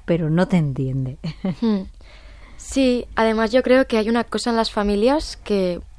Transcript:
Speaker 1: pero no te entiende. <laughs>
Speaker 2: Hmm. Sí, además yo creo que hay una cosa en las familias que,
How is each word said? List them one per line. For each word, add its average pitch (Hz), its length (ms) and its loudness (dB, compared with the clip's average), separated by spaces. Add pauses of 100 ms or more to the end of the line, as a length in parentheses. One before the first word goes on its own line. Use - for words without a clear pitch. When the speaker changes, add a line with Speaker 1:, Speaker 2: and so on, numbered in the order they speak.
Speaker 1:
pero 165 240 0
no 175 180 2
te 185 100 2
entiende. 135 640 -2
<laughs> 165 400 -6
Speaker 2:
Hmm. 214 200 0 (760)
Sí, 247 480 0 (100)
además 220 380 2
yo 254 100 4
creo 254 240 4
que 226 100 0
hay 214 120 2
una 233 160 2
cosa - 240 -4
en 233 80 0
las 220 120 0
familias 214 760 0
que, 185 340 0 (200)